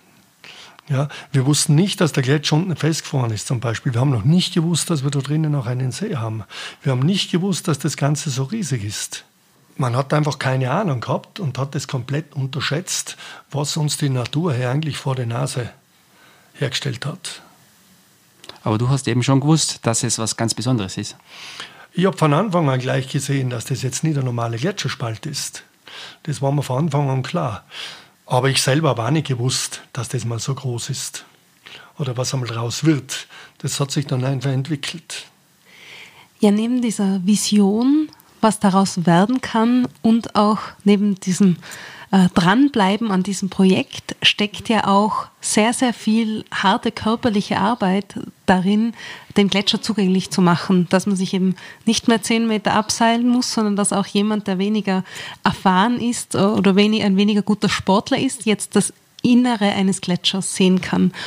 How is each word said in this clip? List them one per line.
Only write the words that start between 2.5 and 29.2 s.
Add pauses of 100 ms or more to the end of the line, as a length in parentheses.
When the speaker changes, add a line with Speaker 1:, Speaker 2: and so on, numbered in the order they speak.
Speaker 1:
unten
festgefroren
ist
zum
Beispiel.
Wir
haben
noch
nicht
gewusst,
dass
wir
da
drinnen
noch
einen
See
haben. (400)
Wir
haben
nicht
gewusst,
dass
das
Ganze
so
riesig
ist. (520)
Man
hat
einfach
keine
Ahnung
gehabt
und
hat
das
komplett
unterschätzt, (360)
was
uns
die
Natur
hier
eigentlich
vor
der
Nase (840)
hergestellt
hat. (1200)
Speaker 2:
Aber
du
hast
eben
schon
gewusst,
dass
es
was
ganz
Besonderes
ist. (760)
Speaker 1:
Ich
hab
von
Anfang
an
gleich
gesehen,
dass
das
jetzt
nicht
eine
normale
Gletscherspalt
ist. (640)
Das
war
mir
von
Anfang
an
klar. (600)
Aber
ich
selber
habe
auch
nicht